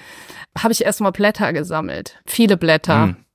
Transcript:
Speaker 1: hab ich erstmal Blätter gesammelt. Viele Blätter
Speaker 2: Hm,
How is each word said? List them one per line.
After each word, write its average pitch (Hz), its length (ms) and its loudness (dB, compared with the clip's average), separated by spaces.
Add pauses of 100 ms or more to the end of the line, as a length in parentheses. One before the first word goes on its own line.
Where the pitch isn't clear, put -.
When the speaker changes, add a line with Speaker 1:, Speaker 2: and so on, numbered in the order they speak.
(600)
Speaker 1:
hab 226 100 0
ich - 120 -2
erstmal 202 280 0
Blätter 208 420 0
gesammelt. 156 720 -8
Viele 208 320 4
Blätter 156 460 2
Speaker 2:
Hm, 92 120 0 (200)